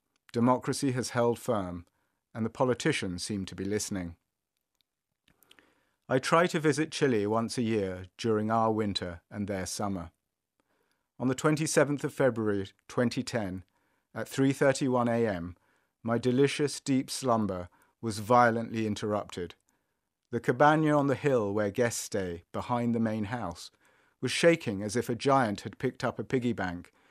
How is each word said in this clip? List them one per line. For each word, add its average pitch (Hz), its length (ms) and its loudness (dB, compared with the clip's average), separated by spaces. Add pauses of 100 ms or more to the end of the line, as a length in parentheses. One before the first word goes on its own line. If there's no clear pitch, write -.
(320)
democracy 127 600 0
has 127 180 -4
held 120 260 0
firm, 90 480 -4 (500)
and 113 80 -4
the 110 60 -2
politicians 120 720 -2
seem 98 220 -6
to - 80 -12
be 95 100 -8
listening. 98 520 -6 (1900)
I 131 80 4
try 170 300 4
to 175 120 -2
visit 151 300 0
Chile 113 380 2
once 113 320 -2
a - 20 0
year 95 440 -2 (120)
during 110 320 0
our 113 220 2
winter 98 580 -4
and 104 180 -8
their 95 200 -4
summer. 95 420 -6 (1080)
On 123 80 -2
the 131 80 0
twenty-seventh 147 680 2
of 143 80 -4
February 110 580 0 (180)
twenty 123 340 0
ten, 92 400 -4 (540)
at 110 120 -6
three 135 240 2
thirty-one 131 560 2
A 117 200 2
M, 90 280 -4 (460)
my 117 160 0
delicious 135 600 2
deep 135 320 -2
slumber 104 580 -2 (320)
was 110 160 -6
violently 113 680 4
interrupted. 104 680 -4 (800)
The 117 80 0
cabana 147 580 4
on 139 80 2
the 139 80 2
hill 117 400 0
where 104 160 0
guests 117 320 0
stay, 90 500 -6
behind 120 440 -2
the 117 40 0
main 110 260 -2
house, 101 440 -8 (520)
was 127 100 -2
shaking 160 500 2
as 104 140 -4
if 120 120 -2
a 123 60 -2
giant 123 480 2
had 101 160 -12
picked - 260 -6
up 120 140 -2
a 117 60 -6
piggy 120 280 0
bank 90 400 -6 (200)